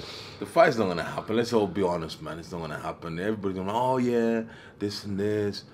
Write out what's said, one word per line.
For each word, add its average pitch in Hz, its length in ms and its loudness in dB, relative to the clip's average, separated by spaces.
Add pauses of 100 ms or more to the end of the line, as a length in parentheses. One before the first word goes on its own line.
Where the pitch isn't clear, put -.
(380)
The 101 80 -8
fight's - 300 6
not 107 120 4
gonna 82 140 0
happen. - 340 -4
Let's 117 160 2
all 107 140 6
be 95 160 0
honest, 82 400 0
man. 76 160 -8
It's 85 140 -12
not 85 80 -6
gonna 76 180 -6
happen. 82 400 -6
Everybody's 98 380 -2
gonna, 95 180 -2
"Oh, 127 220 2
yeah, 117 460 2 (360)
this 104 260 -4
and 101 140 -4
this." 104 560 0